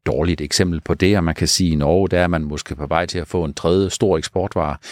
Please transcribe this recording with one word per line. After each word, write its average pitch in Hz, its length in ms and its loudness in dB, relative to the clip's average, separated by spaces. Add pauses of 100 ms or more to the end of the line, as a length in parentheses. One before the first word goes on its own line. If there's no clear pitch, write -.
dårligt 78 360 0
eksempel 85 440 0
på - 80 -2
det, 95 240 2
og 90 60 2
man 80 120 0
kan 85 120 0
sige, 87 240 2
i 80 40 2
Norge, 85 340 2
der 90 100 2
er 90 80 2
man 85 160 0
måske 76 320 -8
på 73 120 -8
vej 82 180 0
til 90 140 -6
at 80 80 -8
få 90 160 -2
en 76 100 -4
tredje 92 360 2
stor 92 280 2
eksportvare, 80 600 -4 (140)